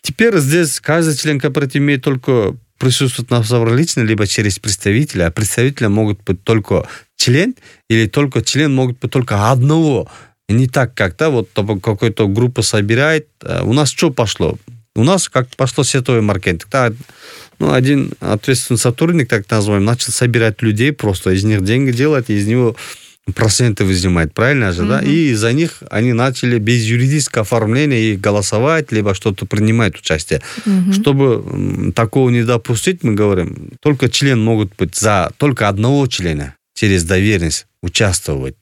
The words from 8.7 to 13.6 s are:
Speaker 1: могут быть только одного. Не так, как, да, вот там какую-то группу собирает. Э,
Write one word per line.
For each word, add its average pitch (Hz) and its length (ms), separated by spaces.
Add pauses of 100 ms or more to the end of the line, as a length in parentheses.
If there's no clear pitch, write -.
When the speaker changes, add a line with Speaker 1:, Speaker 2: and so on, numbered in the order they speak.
Speaker 1:
могут 127 240
быть 127 120
только 110 400
одного. 139 580 (400)
Не 120 180
так, 127 280
как, 92 220
да, 156 140
вот 117 220
там 101 280
какую-то 110 480
группу 120 340
собирает. 127 640 (160)
Э, 87 200